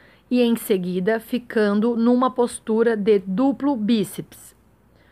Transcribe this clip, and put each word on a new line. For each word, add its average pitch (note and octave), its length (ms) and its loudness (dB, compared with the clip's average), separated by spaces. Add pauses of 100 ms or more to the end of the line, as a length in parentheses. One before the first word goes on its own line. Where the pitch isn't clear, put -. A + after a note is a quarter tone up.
(280)
e, B3 140 2
em A#3 140 2
seguida, F#3+ 640 -2
ficando A3 760 -2
numa B3 320 2
postura A#3 680 0
de G#3 240 2
duplo C4 560 0
bíceps. G#3 800 -4 (580)